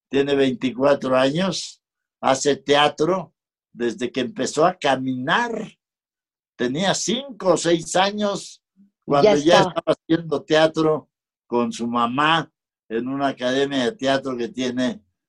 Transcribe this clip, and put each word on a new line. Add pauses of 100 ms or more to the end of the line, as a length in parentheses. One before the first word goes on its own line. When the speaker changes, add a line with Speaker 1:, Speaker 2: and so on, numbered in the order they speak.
Speaker 1:
tiene
veinticuatro
años, (400)
hace
teatro (380)
desde
que
empezó
a
caminar. (1040)
Tenía
cinco
o
seis
años (420)
cuando
Speaker 2:
Ya
Speaker 1:
ya (200)
Speaker 2:
estaba.
Speaker 1:
estaba
haciendo
teatro (360)
con
su
mamá (380)
en
una
academia
de
teatro
que
tiene (260)